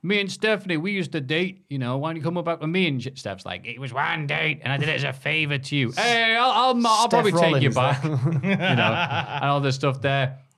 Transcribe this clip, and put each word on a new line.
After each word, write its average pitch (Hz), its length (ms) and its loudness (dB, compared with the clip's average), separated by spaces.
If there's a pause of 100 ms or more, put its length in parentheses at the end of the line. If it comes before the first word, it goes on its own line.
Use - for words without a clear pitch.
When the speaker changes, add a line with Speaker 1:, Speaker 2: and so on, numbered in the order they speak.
Speaker 1:
me 202 200 0
and 190 100 -6
Stephanie, 202 460 -2
we 185 140 -4
used 180 200 -4
to 165 80 -4
date, 165 480 -4
you 139 100 -6
know, 127 200 -2
why 147 100 -4
don't 165 80 -6
you 160 60 -10
come 170 160 -2
up 165 80 -4
with 165 240 -4
me?" 185 180 2
And 135 120 -2
J-, 131 160 -8
Steph's 98 280 -10
like, 92 220 -10
"It 117 120 -12
was 131 140 -10
one 156 340 -2
date, 151 360 -2
and 127 100 -2
I 139 60 0
did 147 100 -2
it 156 60 0
as 135 100 -2
a 135 80 -2
favour 147 460 -2
to 139 180 -4
you." 127 160 2
Speaker 2:
<laughs> - 40 -16
Speaker 1:
"Hey, 226 400 2
I'll, 247 140 2
I'll, 240 360 4
I'll 220 220 4
Speaker 2:
Steph - 20 -8
Speaker 1:
probably 220 220 4
take 160 300 4
you 139 80 4
Speaker 2:
Rollins 113 40 0
Speaker 1:
back." 135 280 2
Speaker 2:
there. 156 100 0
Speaker 1:
<laughs> 165 580 0
You 165 60 4
know, - 160 2
Speaker 2:
<laughs> 147 500 -2
Speaker 1:
and - 20 2
all 143 160 2
this 139 140 0
stuff 135 260 -2
there. 135 380 0 (200)